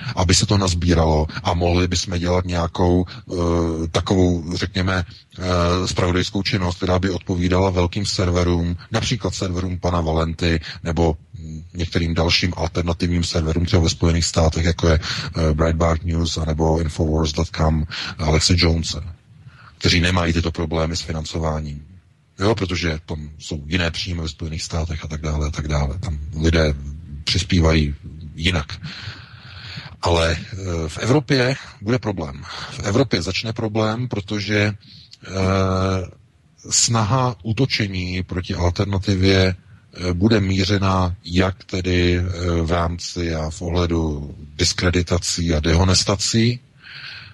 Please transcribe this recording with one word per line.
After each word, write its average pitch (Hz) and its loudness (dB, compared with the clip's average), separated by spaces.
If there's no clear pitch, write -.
aby 90 4
se - 4
to 104 2
nazbíralo 82 2
a 98 0
mohli 87 2
bychom 90 -2
dělat 90 2
nějakou, 90 2
eh, - -12
takovou, 87 2
řekněme, 92 -2
eh, 87 -10
zpravodajskou 92 0
činnost, 90 -2
která 92 0
by 95 0
odpovídala 90 2
velkým 90 0
serverům, 87 2
například - -2
serverům 90 -4
pana 87 0
Valenty, 80 0
nebo, 82 2
hm, 78 -12
některým 87 -2
dalším 85 2
alternativním 85 0
serverům, 85 0
třeba 87 4
ve 80 2
Spojených 85 2
státech, 80 2
jako 85 2
je, 80 4
eh, - -2
Breitbart 80 2
News, 82 0
anebo 80 2
Infowars 78 0
dot 80 0
com 80 2
Alexe 78 2
Jonese, 82 2
kteří 87 4
nemají 87 2
tyto 82 0
problémy 82 -2
s - -6
financováním. 78 -6
Jo, 101 4
protože 87 -2
tam 76 -8
jsou 78 -8
jiné 85 0
příjmy 85 -4
ve 80 -4
Spojených 80 -8
státech 82 -4
a 76 -10
tak 76 -6
dále, 76 -2
a 76 -2
tak 73 -6
dále. 71 0
Tam 76 -4
lidé 80 4
přispívají 78 2
jinak. 82 -4
Ale, 82 2
eh, 98 -8
v - -10
Evropě 131 2
bude 113 0
problém. 82 -6
V - -10
Evropě 107 2
začne 95 -4
problém, 110 0
protože, 104 0
eh, - -16
snaha 120 2
útočení 95 -2
proti 90 -4
alternativě, 95 2
eh, - -8
bude 104 4
mířena 95 2
jak 92 0
tedy, 90 0
eh, 87 -2
v 80 0
rámci 85 -2
a 78 -4
v - -12
ohledu 80 0
diskreditací 87 0
a 78 2
dehonestací, 95 2